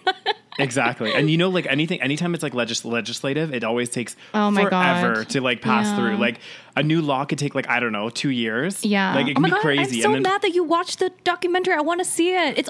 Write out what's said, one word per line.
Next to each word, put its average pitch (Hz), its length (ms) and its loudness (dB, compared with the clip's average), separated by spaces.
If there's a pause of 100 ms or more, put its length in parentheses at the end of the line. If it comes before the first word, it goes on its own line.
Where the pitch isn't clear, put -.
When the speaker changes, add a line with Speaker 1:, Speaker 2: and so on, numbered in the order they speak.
Speaker 1:
<laughs> - 520 -4
Speaker 2:
Exactly. 120 560 0
And, 147 160 2
you 165 80 4
know, 180 100 4
like, 175 220 0
anything, 156 320 0
anytime 151 320 -2
it's, 165 80 -4
like, 147 120 -4
legis-, 117 300 -2
legislative, 127 720 -4
it 120 100 -2
always 120 240 0
takes 120 260 -6 (200)
Speaker 1:
Oh 208 160 2
my 202 140 4
Speaker 2:
forever 180 520 2
Speaker 1:
God. 110 140 -4
Speaker 2:
to, 139 100 0
like, 123 220 0
pass 113 240 2
Speaker 1:
Yeah. 107 100 0
Speaker 2:
through. 113 200 0
Like, 117 240 0 (360)
a 143 60 2
new 156 180 2
law 143 240 0
could 139 140 -4
take, 143 160 -4
like, 127 160 -2
I 120 100 2
don't 120 120 0
know, 104 180 -4
two - 180 -4
years. 123 560 -2
Speaker 1:
Yeah. 196 300 2
Speaker 2:
Like, 139 140 2
it - 20 -2
Speaker 1:
Oh 139 40 -4
Speaker 2:
can 131 80 2
Speaker 1:
my - 60 4
Speaker 2:
be 349 40 2
Speaker 1:
God, 392 100 2
Speaker 2:
crazy. 139 360 0
Speaker 1:
I'm - 40 0
so 427 120 4
Speaker 2:
And - 100 0
then 370 80 2
Speaker 1:
mad 403 100 -2
that 381 120 0
you 359 100 2
watched 339 340 -2
the 370 140 0 (120)
documentary. 359 500 0
I 302 60 0
wanna 339 240 0
see 359 300 0
it. 330 240 0
It's 277 120 -2